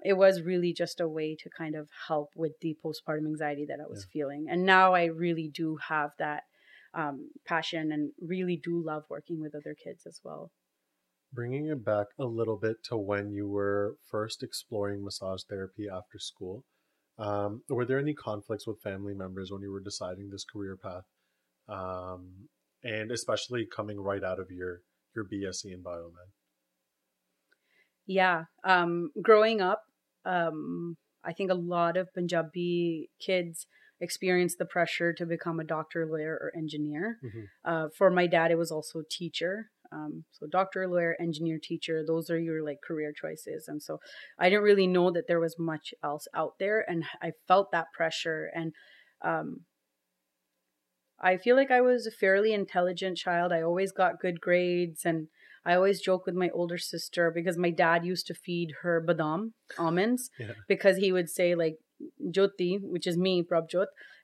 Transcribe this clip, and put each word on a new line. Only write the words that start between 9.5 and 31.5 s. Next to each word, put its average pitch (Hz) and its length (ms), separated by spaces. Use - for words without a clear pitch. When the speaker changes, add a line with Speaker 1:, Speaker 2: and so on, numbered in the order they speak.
Speaker 1:
other 151 180
kids - 320
as 170 160
well. - 300
Speaker 2:
Bringing 123 340
it 143 180
back 104 220
a 135 60
little 113 300
bit 110 280
to 120 120
when 101 360
you 101 160
were 101 480
first 110 360
exploring 101 580
massage 95 400
therapy 101 460
after 92 320
school, 98 440
um, 104 500
were 123 160
there 131 140
any 147 160
conflicts 107 520
with 110 140
family 101 340
members 95 380
when 98 100
you 98 80
were 98 120
deciding 95 480
this 98 140
career 98 320
path? 92 280
Um, 92 800
and 110 300
especially 117 540
coming 104 340
right 98 240
out 92 160
of 90 100
your, 90 300
your 113 100
B 98 240
S 92 120
C 101 120
in 90 100
biomed. 85 320
Speaker 1:
Yeah. 185 380
Um, 175 460
growing 220 380
up, 190 220
um, 170 720
I 170 80
think 190 180